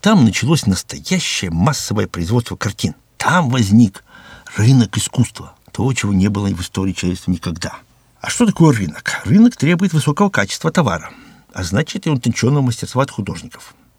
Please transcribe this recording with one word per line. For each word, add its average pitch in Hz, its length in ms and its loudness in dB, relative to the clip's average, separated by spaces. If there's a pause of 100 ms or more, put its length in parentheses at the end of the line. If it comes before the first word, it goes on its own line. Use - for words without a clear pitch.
Там 202 220 6
началось 120 420 2
настоящее - 840 -4
массовое 104 560 -2
производство 95 480 -2
картин. - 400 -6 (220)
Там 165 340 0
возник 113 540 4 (520)
рынок 117 420 4
искусства, - 560 -4 (180)
того, 127 220 -2
чего 104 180 -4
не 95 160 4
было 101 200 -2
в 90 120 -4
истории 95 320 -4
человечества 90 400 -4
никогда. 85 400 -6 (480)
А - 100 -10
что - 160 0
такое 160 300 4
рынок? - 480 -6
Рынок 214 320 6
требует 175 360 0
высокого 156 360 0
качества - 420 -2
товара, 92 400 -2 (420)
а 95 120 -8
значит 107 420 -4
и 165 40 -2
утонченного 131 520 0
мастерства 123 400 -2
от 135 80 -2
художников. - 640 -12 (240)